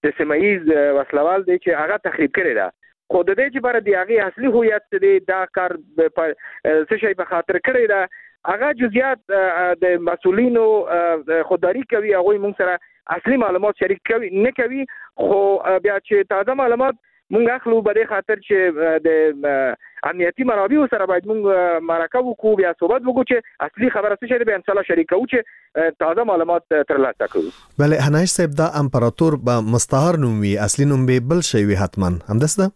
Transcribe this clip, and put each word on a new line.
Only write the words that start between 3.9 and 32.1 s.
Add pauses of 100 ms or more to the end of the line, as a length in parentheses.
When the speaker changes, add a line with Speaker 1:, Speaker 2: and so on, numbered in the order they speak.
Speaker 1:
اصلي
هویت
څه
دی،
دا
کار (260)
د (140)
په،
آ،
څه
شی
په
خاطر
کړی
ده، (400)
هغه
جزئیات، (120)
آ،
آ،
د
مسؤلینو،
آ، (300)
خودداري
کوي،
هغوی
موږ
سره (280)
اصلي
معلومات
شریک
کوي،
نه
کوي. (300)
خو،
آ،
بیا
چې
تازه
معلومات (380)
موږ
اخلو،
په
دې
خاطر
چې،
آ،
د، (380)
آ، (360)
امنیتي
منابعو
سره
باید
موږ،
آ،
مرکه
وکړو،
بیا
صحبت
وکړو
چې (180)
اصلي
خبره
څه
شی
ده،
بیا
انشاءالله
شریک
کوو
چې، (380)
آ، (100)
تازه
معلومات،
آ،
ترلاسه
کړو.
Speaker 2:
بله،
هنایش
صاحب،
دا
امپراتور
به
مستعار
نوم
وي،
اصلي
نوم
به
بل
شی
وي
حتماً، (200)